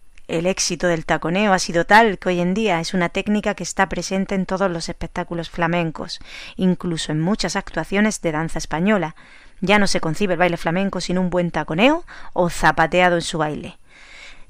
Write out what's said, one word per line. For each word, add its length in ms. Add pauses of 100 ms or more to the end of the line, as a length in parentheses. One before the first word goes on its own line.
(260)
El 200
éxito 420
del 180
taconeo 460
ha 80
sido 260
tal 320
que 120
hoy 100
en 140
día 260
es 120
una 160
técnica 460
que 80
está 260
presente 460
en 120
todos 220
los 200
espectáculos 600
flamencos, 720 (380)
incluso 560
en 80
muchas 340
actuaciones 640
de 120
danza 260
española. 560 (460)
Ya 180
no 80
se 140
concibe 340
el 60
baile 160
flamenco 440
sin 180
un 120
buen 220
taconeo 520 (280)
o 180
zapateado 640
en 80
su 160
baile. 400 (720)